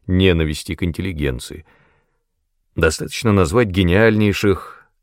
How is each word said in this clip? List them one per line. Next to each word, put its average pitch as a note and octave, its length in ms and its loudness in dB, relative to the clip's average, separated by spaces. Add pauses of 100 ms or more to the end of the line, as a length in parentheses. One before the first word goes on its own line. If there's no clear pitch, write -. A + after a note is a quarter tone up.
ненависти E2+ 680 0
к - 80 -8
интеллигенции. D#2 840 -6 (1120)
Достаточно - 560 -2
назвать G2+ 380 2
гениальнейших G2 1200 0 (140)